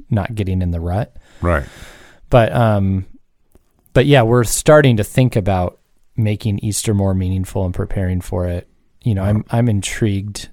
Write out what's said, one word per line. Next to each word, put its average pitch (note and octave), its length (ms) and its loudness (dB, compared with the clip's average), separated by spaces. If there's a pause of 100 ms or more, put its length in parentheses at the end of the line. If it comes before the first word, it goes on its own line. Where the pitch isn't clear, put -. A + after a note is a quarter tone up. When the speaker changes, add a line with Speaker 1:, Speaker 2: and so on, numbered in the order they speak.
Speaker 1:
not G#2 240 -2
getting F#2 280 -4
in F2 100 -2
the E2+ 80 -4
rut. F2 340 -6 (280)
Speaker 2:
Right. E2 240 0 (640)
Speaker 1:
But, A#2 260 4
um, G2 500 0 (880)
but B2+ 120 4
yeah, C#3+ 160 6
we're A#2 240 4
starting D3 520 4
to G#2 60 0
think B2+ 320 0
about F#2 420 -2 (380)
making G#2+ 440 -2
Easter A2 340 -4
more G2 200 0
meaningful F#2 520 -2
and F2+ 80 -4
preparing F#2 480 -4
for F#2 260 -4
it. F2 200 -6 (360)
You A#2 100 0
know, F#2+ 100 -2
I'm, G#2+ 280 0
I'm A#2+ 160 0
intrigued G2+ 840 -4